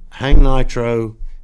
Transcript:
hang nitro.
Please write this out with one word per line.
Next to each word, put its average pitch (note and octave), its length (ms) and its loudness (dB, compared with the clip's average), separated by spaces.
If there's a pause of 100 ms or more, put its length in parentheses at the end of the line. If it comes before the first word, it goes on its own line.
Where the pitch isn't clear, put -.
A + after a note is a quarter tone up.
hang C#3 340 2
nitro. A#2+ 720 -2 (260)